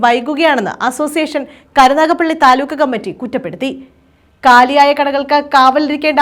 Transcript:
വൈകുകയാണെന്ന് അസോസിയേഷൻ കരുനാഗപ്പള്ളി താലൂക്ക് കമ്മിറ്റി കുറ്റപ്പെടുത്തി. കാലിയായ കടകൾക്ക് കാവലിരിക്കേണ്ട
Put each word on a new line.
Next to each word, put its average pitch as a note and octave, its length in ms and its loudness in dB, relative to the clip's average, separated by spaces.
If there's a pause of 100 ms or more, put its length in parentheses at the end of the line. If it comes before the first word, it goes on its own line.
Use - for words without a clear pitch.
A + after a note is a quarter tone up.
വൈകുകയാണെന്ന് B3+ 680 -2 (140)
അസോസിയേഷൻ D4+ 540 -6 (360)
കരുനാഗപ്പള്ളി D#4+ 680 2
താലൂക്ക് C4+ 380 0
കമ്മിറ്റി A3 400 -6
കുറ്റപ്പെടുത്തി. B3+ 480 -8 (760)
കാലിയായ C4+ 540 4
കടകൾക്ക് C#4+ 400 -2 (160)
കാവലിരിക്കേണ്ട D4 640 0